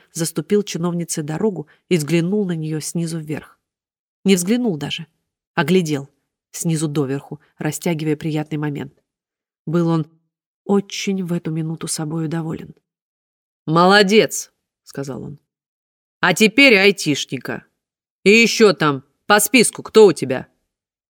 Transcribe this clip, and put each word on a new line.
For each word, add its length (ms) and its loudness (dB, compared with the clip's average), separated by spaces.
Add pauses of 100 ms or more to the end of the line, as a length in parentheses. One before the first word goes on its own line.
(140)
заступил 500 -4
чиновнице 580 -6
дорогу 460 -6 (220)
и 80 2
взглянул 480 -2
на 100 -4
нее 240 -6
снизу 400 -6
вверх. 400 -12 (640)
Не 120 4
взглянул 420 -2
даже, 300 -10 (460)
а 120 0
глядел — 440 0 (420)
снизу 360 -4
доверху, 540 -6 (160)
растягивая 580 -4
приятный 420 -6
момент. 460 -8 (640)
Был 240 0
он 180 0 (560)
очень 600 -4
в 80 -6
эту 180 -6
минуту 380 -6
собою 400 -6
доволен. 440 -8 (920)
«Молодец!» 880 4 (340)
сказал 360 -12
он. 160 -16 (800)
«А 140 0
теперь 440 4
айтишника. 880 -2 (580)
И 60 4
еще 440 6
там, 300 -2 (220)
по 140 4
списку, 440 2
кто 240 8
у 60 6
тебя? 340 -6 (640)